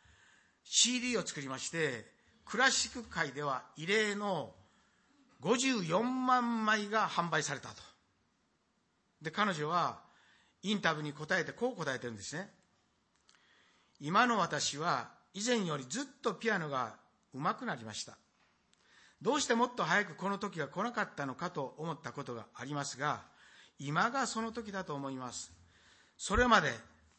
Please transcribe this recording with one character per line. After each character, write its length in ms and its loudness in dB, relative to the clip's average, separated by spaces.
シ 320 4
ー 40 0
デ 80 -2
ィ 20 0
ー 20 0
を 40 -4
作 120 -8
り 100 -6
ま 100 -4
し 100 -6
て、 420 -2
ク 100 -8
ラ 140 6
シ 180 2
ッ 40 -14
ク 100 -10
界 300 -4
で 100 -6
は 200 -2
異 100 -8
例 280 2
の 400 -2
五 180 2
十 260 2
四 400 2
万 400 4
枚 240 2
が 220 2
販 180 0
売 140 2
さ 100 -2
れ 80 -6
た 80 -14
と。 60 -14
で、 100 -6
彼 220 2
女 160 -2
は 320 0
イ 100 0
ン 80 0
タ 140 4
ビ 60 -6
ュ 20 -4
ー 20 -4
に 80 -4
答 260 -2
え 60 0
て 80 -10
こ 200 -2
う 40 -10
答 180 -2
え 40 -4
て 80 -6
る 80 -6
ん 20 -10
で 60 -12
す 140 -8
ね。 140 -8
「今 260 4
の 120 4
私 400 0
は 320 0
以 100 -8
前 220 2
よ 100 -2
り 100 -6
ず 160 -6
っ 20 -4
と 100 0
ピ 180 -2
ア 80 2
ノ 120 -4
が 260 -2
上 180 0
手 80 -6
く 60 -8
な 80 -4
り 100 -12
ま 80 -10
し 140 -8
た。 100 -18
ど 140 2
う 80 2
し 40 -2
て 80 4
も 120 4
っ 80 -4
と 100 0
早 220 4
く 100 -12
こ 140 -2
の 80 -2
時 200 -6
が 100 -2
来 140 -4
な 80 -2
か 120 -2
っ 120 -6
た 120 -4
の 80 -4
か 160 -4
と 260 -6
思 160 -6
っ 80 -8
た 120 -10
こ 120 -8
と 100 -6
が 200 -10
あ 100 -10
り 100 -6
ま 120 -2
す 120 -8
が、 240 -2
今 320 0
が 160 0
そ 160 -4
の 100 -4
時 180 -8
だ 140 -4
と 100 -4
思 160 -4
い 60 -6
ま 160 -8
す。 200 -12
そ 200 -2
れ 100 8
ま 140 10
で 120 2